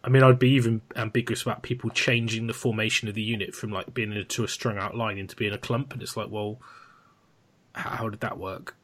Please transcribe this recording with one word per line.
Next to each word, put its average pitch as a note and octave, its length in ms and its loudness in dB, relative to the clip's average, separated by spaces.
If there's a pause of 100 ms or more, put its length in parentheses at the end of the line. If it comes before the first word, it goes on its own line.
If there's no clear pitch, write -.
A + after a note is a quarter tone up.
I B2 60 -4
mean, C3 140 10
I'd B2+ 160 10
be B2+ 120 6
even A#2 300 4 (140)
ambiguous A2+ 460 -2
about - 220 -4
people A#2+ 260 -4
changing A#2 580 0
the A2+ 60 -4
formation A2 560 0
of G2+ 60 -8
the A2 60 -4
unit G#2+ 320 -4
from, G#2+ 180 -8
like, F#2+ 220 -6
being G#2+ 200 -2
into G#2 320 -4
a - 20 -6
strung G#2+ 300 -4
out G2 180 -4
line G#2+ 220 -2
into F#2+ 180 -10
being G#2 160 -2
a G#2 60 -6
clump, B2 340 -2
and B2+ 100 -10
it's - 140 -10
like, G#2+ 140 -6
"Well, G#2+ 320 -6 (1120)
h-, - 80 -8
how A2+ 240 -4
did G#2 140 -6
that - 160 -4
work?" F#2 460 -10